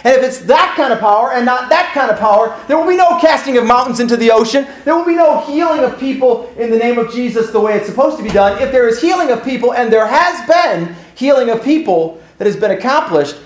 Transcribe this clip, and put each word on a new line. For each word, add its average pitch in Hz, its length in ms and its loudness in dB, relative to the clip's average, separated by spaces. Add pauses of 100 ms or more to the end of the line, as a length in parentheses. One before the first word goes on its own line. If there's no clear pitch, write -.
And 254 120 4
if 262 80 2
it's 254 160 -4
that 311 360 2
kind 269 160 0
of 220 80 -2
power 220 340 0
and 240 120 -2
not 247 240 -2
that 349 240 2
kind 262 160 -2
of 208 80 0
power, 214 380 2 (120)
there 277 80 0
will 320 120 0
be 359 100 2
no 339 240 4
casting 302 340 2
of 240 120 2
mountains 247 320 0
into 240 180 0
the 233 140 2
ocean. 233 340 2 (180)
There 311 120 0
will 339 100 -2
be 339 100 0
no 330 260 2
healing 302 420 -2
of 247 160 -4
people 254 580 -2
in 226 140 -4
the 226 60 2
name 240 200 0
of 226 160 -4
Jesus 240 380 -4
the 220 80 0
way 214 160 0
it's 202 100 -4
supposed 277 320 -2
to 214 60 -10
be 220 80 -8
done. 202 280 2
If 262 120 -2
there 247 160 2
is 226 120 0
healing 349 300 0
of 233 140 -2
people, 247 300 -2
and 240 200 0
there 220 140 2
has 339 400 -2
been 214 480 0 (200)
healing 254 340 0
of 226 120 -2
people 196 560 0 (200)
that 196 80 -2
has 202 100 0
been 202 160 0
accomplished, 190 640 -2 (100)